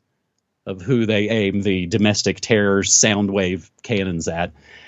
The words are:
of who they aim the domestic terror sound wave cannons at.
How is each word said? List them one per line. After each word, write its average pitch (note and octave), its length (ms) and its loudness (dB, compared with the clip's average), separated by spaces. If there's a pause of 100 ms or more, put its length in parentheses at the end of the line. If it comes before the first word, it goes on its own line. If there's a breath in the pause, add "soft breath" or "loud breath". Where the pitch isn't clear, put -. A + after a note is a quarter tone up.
(640)
of F#2 160 -10
who A#2 240 0
they G#2 240 0
aim G2+ 320 0
the F#2 260 0
domestic G2 520 0
terror G2+ 440 2
sound G#2 480 2
wave F#2 380 -2 (140)
cannons F#2+ 440 -2
at. E2+ 240 -4 (360 loud breath)